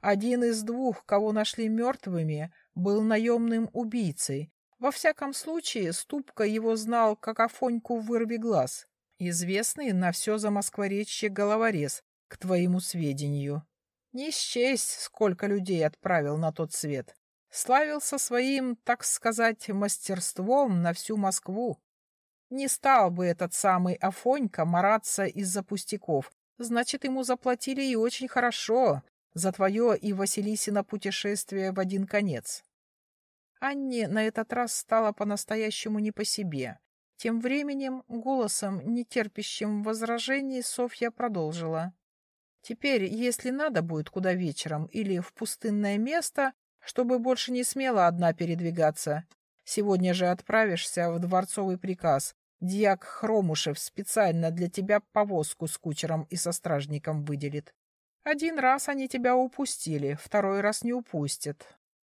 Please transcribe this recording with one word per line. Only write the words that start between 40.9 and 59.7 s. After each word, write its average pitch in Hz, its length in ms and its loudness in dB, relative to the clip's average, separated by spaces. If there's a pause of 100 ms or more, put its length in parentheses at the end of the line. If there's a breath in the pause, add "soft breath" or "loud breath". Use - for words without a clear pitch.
продолжила. 170 840 -2 (680)
"Теперь, 240 440 0
если 240 440 -2
надо 269 320 0
будет 160 300 -4
куда 185 240 0
вечером 156 500 -2
или 196 320 -2
в 175 160 -6
пустынное 208 640 -2
место, 269 560 0 (260)
чтобы 254 380 0
больше 247 340 0
не 247 120 0
смела 247 420 2
одна 170 280 4
передвигаться, 165 920 0 (380)
сегодня 185 500 2
же 180 140 2
отправишься 180 840 0
в 170 60 -2
дворцовый 185 600 0
приказ. 170 560 0 (280)
Дьяк 190 400 2
Хромушев 180 760 0
специально 170 720 0
для 175 200 -2
тебя 202 320 2
повозку 196 640 0
с - 100 -8
кучером 160 520 -2
и 180 80 -6
со 170 160 -2
стражником 147 720 -2
выделит. 143 480 -6 (500)
Один 311 340 -2
раз 269 300 2
они 269 220 -4
тебя 247 260 2
упустили, 160 800 -2